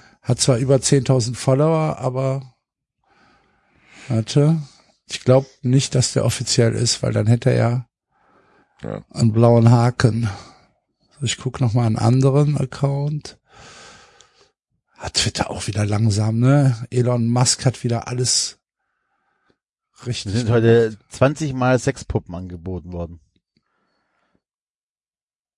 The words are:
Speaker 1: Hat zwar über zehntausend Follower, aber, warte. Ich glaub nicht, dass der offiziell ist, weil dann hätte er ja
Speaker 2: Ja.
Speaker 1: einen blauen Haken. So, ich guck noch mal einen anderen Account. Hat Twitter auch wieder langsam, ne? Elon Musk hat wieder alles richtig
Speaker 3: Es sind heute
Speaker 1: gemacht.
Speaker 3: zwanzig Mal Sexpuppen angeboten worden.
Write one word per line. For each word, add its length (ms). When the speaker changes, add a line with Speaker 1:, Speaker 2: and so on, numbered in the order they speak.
Speaker 1:
Hat 180
zwar 180
über 240
zehntausend 540
Follower, 640
aber, 580
warte. 540
Ich 160
glaub 200
nicht, 340
dass 180
der 120
offiziell 480
ist, 300
weil 80
dann 160
hätte 220
er 80
ja 320
Speaker 2:
Ja. 200
Speaker 1:
einen 200
blauen 380
Haken. 580
So, 60
ich 120
guck 220
noch 140
mal 120
einen 120
anderen 600
Account. 800
Hat 180
Twitter 360
auch 160
wieder 180
langsam, 540
ne? 500
Elon 380
Musk 380
hat 180
wieder 240
alles 500
richtig 260
Speaker 3:
Es 60
sind 100
heute 420
Speaker 1:
gemacht. 180
Speaker 3:
zwanzig 440
Mal 240
Sexpuppen 560
angeboten 580
worden. 280